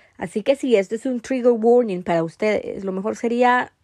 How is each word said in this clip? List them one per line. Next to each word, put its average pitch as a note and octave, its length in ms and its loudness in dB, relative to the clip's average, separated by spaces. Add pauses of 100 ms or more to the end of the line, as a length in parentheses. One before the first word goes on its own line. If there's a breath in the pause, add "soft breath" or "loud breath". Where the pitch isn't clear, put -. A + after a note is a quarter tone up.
(160 soft breath)
Así G3+ 260 -8
que C4+ 140 0
si B3 200 0
esto G3 180 0
es A3 100 -10
un B3+ 160 -4
trigger B3 320 0
warning A3+ 500 2
para E3+ 220 0
ustedes, G3+ 600 -4
lo F#3+ 80 -6
mejor G3+ 240 -6
sería B3 680 0